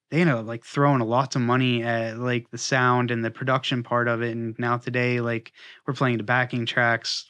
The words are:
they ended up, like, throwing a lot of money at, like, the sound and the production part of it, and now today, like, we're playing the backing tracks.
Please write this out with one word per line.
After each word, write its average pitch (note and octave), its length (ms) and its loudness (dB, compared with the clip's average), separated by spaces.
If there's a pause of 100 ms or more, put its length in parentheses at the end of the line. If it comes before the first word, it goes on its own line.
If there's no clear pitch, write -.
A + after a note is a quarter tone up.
(100)
they D3+ 120 2
ended D3 140 4
up, A2 100 -6
like, A#2 180 -10
throwing C#3+ 380 2
a A2 40 0
lot B2+ 300 0
of B2+ 60 2
money B2 420 2
at, A#2 340 -2
like, B2 320 -2
the A#2+ 80 -10
sound B2 540 2
and A#2 120 -2
the A2+ 60 -2
production C3 540 -2
part A#2+ 240 0
of A#2 140 0
it, A#2 140 -2
and A2+ 220 -6
now A#2+ 200 0
today, B2 420 0
like, A#2 320 -4 (340)
we're C#3+ 80 -2
playing B2 240 0
the G#2+ 60 -4
backing B2 420 0
tracks. A#2 640 0